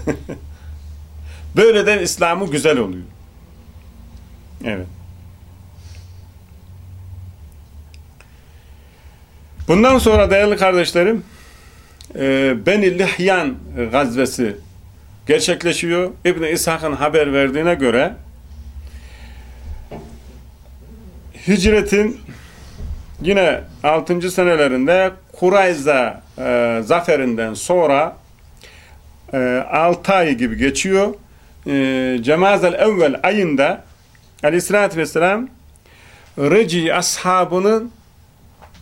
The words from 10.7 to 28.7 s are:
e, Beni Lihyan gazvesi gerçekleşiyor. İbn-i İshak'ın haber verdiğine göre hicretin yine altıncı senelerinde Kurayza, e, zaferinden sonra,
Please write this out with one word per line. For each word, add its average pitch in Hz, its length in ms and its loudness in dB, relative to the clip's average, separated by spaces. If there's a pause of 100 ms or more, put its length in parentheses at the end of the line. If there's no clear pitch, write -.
e, 135 400 0 (100)
Beni 185 340 2
Lihyan 175 560 0 (360)
gazvesi 123 640 0 (720)
gerçekleşiyor. 170 840 0 (140)
İbn-i 165 240 0
İshak'ın 160 440 -2
haber 147 400 0
verdiğine 139 420 0
göre 135 380 2 (3250)
hicretin 208 720 2 (1000)
yine 175 400 2 (220)
altıncı 165 480 0
senelerinde 170 800 2 (200)
Kurayza, 151 880 2 (160)
e, 120 460 0
zaferinden 127 720 0
sonra, 156 640 0 (1160)